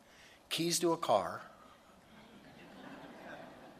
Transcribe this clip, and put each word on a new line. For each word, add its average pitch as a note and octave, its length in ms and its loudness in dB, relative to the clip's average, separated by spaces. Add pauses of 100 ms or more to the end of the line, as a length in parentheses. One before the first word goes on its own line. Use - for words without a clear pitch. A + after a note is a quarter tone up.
(500)
Keys E3 300 2
to F3 120 6
a E3 60 4
car G2+ 440 4 (2500)